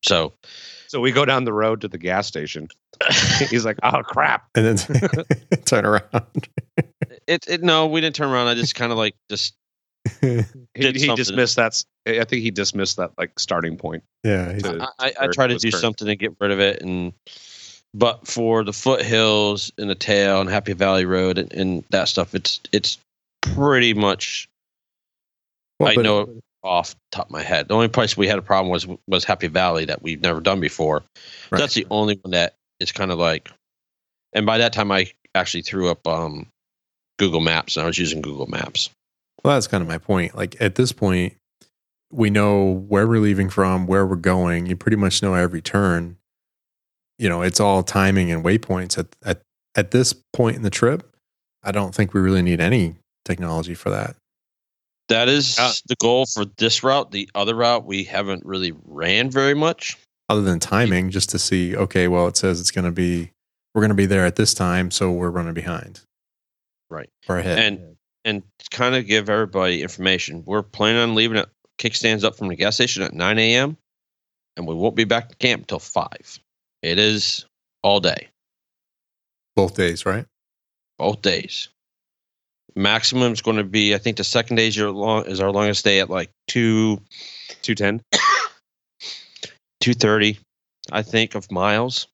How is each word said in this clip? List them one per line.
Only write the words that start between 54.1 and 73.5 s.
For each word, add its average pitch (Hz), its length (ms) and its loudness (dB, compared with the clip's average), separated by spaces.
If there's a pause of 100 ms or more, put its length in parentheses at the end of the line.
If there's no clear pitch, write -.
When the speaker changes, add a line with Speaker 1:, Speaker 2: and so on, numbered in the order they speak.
Speaker 1:
That 117 200 4
is 135 300 2
Speaker 2:
Uh, 120 140 2 (140)
Speaker 1:
the 123 100 -4
goal 123 300 2
for 107 180 -4 (140)
this 113 240 0
route. 135 300 0
The 101 220 -8
other 101 200 -2
route, 117 320 2
we 95 180 -4
haven't 95 400 -4
really 92 280 -4 (120)
ran 90 460 0
very 135 240 2
much. 156 420 -2 (320)
Speaker 3:
Other 107 140 2
than 90 160 2
timing, 92 520 0
just 95 200 -2
to 98 80 -2
see, 90 380 -2
okay, 92 320 0
well, 87 180 2
it 87 100 -2
says 90 240 0
it's 87 120 -2
gonna 90 200 -2
be, 87 380 -2 (440)
we're 107 80 2
gonna 107 120 4
be 98 120 4
there 95 200 4
at 87 100 -2
this 107 160 2
time, 90 380 0
so 92 220 -2
we're 87 180 -2
running 85 240 -6
behind. 85 460 -10 (880)
Speaker 1:
Right. 78 180 -14 (200)
Speaker 3:
Or 90 100 0
ahead. 90 200 0
Speaker 1:
And, 95 380 -2 (280)
and 104 180 -4 (180)
to - 160 -20
kinda 123 260 0
give 104 260 0
everybody 92 540 0
information, 90 640 -4
we're 98 180 -2
planning 110 400 0
on 117 120 0
leaving 113 240 2
at - 100 -4 (300)
kickstands 110 460 0
up 110 120 0
from 101 120 -8
the 87 80 -6
gas 101 200 -2
station 120 260 0
at 87 100 -6
nine 95 260 0
A 113 160 2